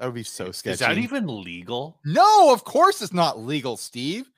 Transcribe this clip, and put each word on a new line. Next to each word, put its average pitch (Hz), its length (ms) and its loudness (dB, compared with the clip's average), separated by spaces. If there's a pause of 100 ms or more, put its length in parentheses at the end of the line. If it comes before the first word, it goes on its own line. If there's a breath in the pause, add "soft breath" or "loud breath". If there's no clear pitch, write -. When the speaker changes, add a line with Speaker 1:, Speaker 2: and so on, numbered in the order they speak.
Speaker 1:
That 123 60 -6
would 123 100 -8
be 117 80 -10
so - 220 -12
Speaker 2:
Is 95 160 -12
that 92 160 -6
Speaker 1:
sketchy. 156 240 0
Speaker 2:
even 202 420 -6
legal? 92 600 -10
Speaker 1:
No, 339 480 6
of 226 120 0
course 370 380 4
it's 185 100 -10
not 160 260 0
legal, 123 380 -6
Steve. 160 600 -8